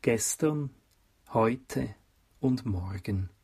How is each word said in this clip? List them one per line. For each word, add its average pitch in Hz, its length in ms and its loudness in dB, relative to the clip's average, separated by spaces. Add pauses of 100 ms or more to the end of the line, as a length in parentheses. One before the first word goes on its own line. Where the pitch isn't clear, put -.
gestern, 143 640 0 (600)
heute 120 680 0 (440)
und 127 280 0
morgen. 95 640 -4 (120)